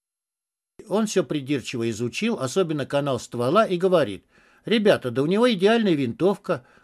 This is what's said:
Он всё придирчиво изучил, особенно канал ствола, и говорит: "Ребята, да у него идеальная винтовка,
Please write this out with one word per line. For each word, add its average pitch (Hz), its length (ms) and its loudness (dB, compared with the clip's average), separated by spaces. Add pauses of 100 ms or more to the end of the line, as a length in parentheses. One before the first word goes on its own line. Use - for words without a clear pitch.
(880)
Он 214 180 0
всё 190 180 0
придирчиво 131 640 -4
изучил, 120 500 -4
особенно 151 460 -2
канал 143 360 -2
ствола, 131 440 0
и 185 140 -2
говорит: 165 480 0 (400)
"Ребята, 196 440 2
да 123 120 0
у 147 40 -2
него 214 240 4
идеальная 208 440 2
винтовка, 143 720 -2 (180)